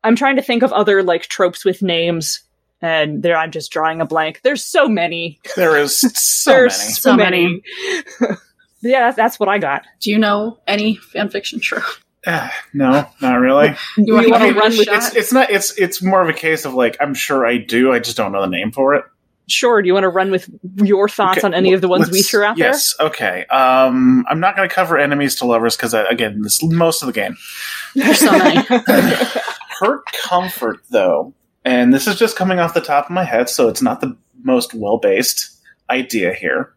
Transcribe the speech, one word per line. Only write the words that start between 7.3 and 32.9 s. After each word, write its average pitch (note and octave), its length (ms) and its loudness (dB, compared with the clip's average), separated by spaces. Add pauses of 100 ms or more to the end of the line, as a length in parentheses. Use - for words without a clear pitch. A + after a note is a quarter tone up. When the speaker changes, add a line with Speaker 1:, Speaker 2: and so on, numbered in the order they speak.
Speaker 3:
many. G#3 220 -2
Speaker 1:
<laughs> - 60 -20 (380)
Yeah, B3+ 200 2
that's, B3 100 0
that's A3+ 240 0
what G3+ 80 0
I G3+ 120 0
got. C#3 260 -4 (160)
Speaker 3:
Do G#3 100 -4
you G#3+ 80 2
know G#3 480 -2
any G#3 300 -2
fanfiction - 640 -8
trope? - 240 -6 (420)
Speaker 2:
Uh, E3 220 -4 (240)
no, C#3+ 340 2 (140)
not B2+ 140 0
really. C3 340 4 (260)
Speaker 1:
You G#3+ 120 2
Speaker 3:
You A3 80 2
wanna A#3 140 6
Speaker 1:
wanna A3+ 180 4
Speaker 3:
give G3 80 2
it - 20 0
a - 20 0
Speaker 1:
run A3 180 4
with G#3 100 4
Speaker 3:
shot? G#4 100 -2
Speaker 2:
It's, - 180 -4
it's A3 160 0
not, C4 200 4
it's, G3 280 -2
it's F#3 220 -2
more F#3+ 200 2
of E3+ 60 2
a D#3+ 60 -2
case D#3+ 320 -4
of, C3+ 80 -6
like, B2 260 0
I'm C#3+ 140 -2
sure C3 340 -2
I A#2+ 120 0
do, B2 340 2
I A#2+ 60 2
just - 180 -6
don't G2 160 -4
know G2 80 -2
the F#2+ 80 -2
name F#2+ 240 -4
for C#3 220 2
it. C3+ 100 -2 (420)
Speaker 1:
Sure. A#3 340 2
Do F#3 60 0
you F3+ 60 2
wanna F#3+ 160 2
run F#3+ 220 -2
with F#3 180 -4 (260)
your G3+ 320 2
thoughts F#3+ 300 0
Speaker 2:
Okay, G3+ 100 0
Speaker 1:
on F3+ 60 0
any F#3 180 2
of F#3+ 80 4
the F3+ 80 0
ones F3+ 240 2
we F#3 60 -2
Speaker 2:
let's G3 120 0
Speaker 1:
threw G#3 140 2
out G#3+ 140 -2
there? E3 100 2
Speaker 2:
Yes, C4+ 320 0
okay. G#2 460 -4
Um, C3 840 4
I'm D#3+ 140 -2
not F#3+ 160 0
gonna F#3+ 100 0
cover E3+ 300 0
enemies C#3+ 380 0
to B2+ 100 -6
lovers A#2 320 0
'cause, A#2 160 -4
I, G#2+ 160 0
again, G#2+ 320 -2
this, G#2 200 -2
most E3 400 0
of D3 60 -10
the B2 60 -6
game. G2 240 -6 (580)
Speaker 3:
There's - 240 2
so C#4+ 180 4
many. C4 300 2
Speaker 1:
<laughs> - 1120 -2
Speaker 2:
Hurt C4 320 -2
comfort, F3+ 760 -4
though, F2+ 440 2 (300)
and B2 300 4
this C3+ 120 0
is G3+ 120 -2
just A3+ 180 0
coming F#3 240 0
off E3 140 0
the E3 80 0
top C#3+ 240 0